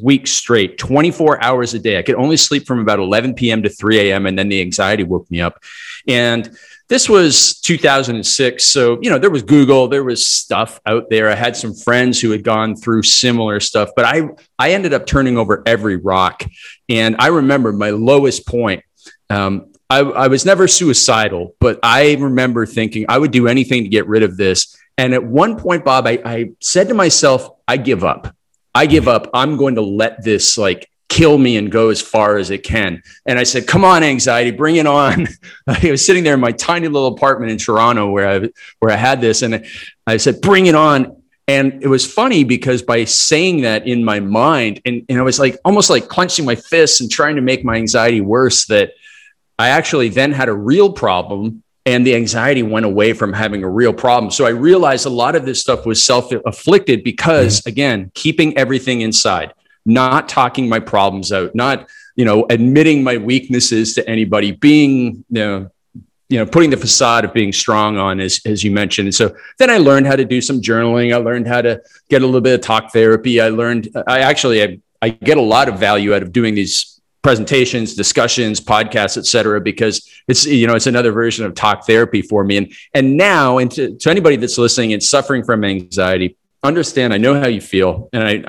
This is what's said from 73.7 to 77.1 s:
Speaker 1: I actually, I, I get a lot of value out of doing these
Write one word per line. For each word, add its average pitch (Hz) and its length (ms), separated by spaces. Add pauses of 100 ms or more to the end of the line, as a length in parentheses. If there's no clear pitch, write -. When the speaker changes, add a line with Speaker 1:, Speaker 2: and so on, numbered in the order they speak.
Speaker 1:
I 131 40 (120)
actually, 131 300
I, 104 80 (360)
I 113 40 (220)
get 151 60
a 120 180
lot 135 140
of 98 100
value 104 340
out 98 80
of 90 100
doing 113 220
these - 480 (200)